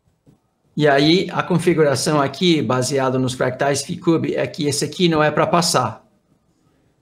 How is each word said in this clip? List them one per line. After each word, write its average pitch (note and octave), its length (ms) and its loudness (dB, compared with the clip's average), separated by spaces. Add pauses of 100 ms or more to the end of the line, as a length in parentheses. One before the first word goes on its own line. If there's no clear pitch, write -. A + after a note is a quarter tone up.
(760)
E D3 120 2
aí, D3+ 440 4
a D3 100 -4
configuração D#3 800 0
aqui, D3+ 400 0
baseado B2+ 560 0
nos B2+ 160 -2
fractais C#3 480 -2
Ficube, D#3+ 540 -2
é C3+ 100 -2
que C#3+ 220 -6
esse C#3+ 180 -2
aqui E3+ 240 0
não D#3 140 2
é D3+ 80 2
pra D3+ 160 0
passar. D3+ 600 0 (960)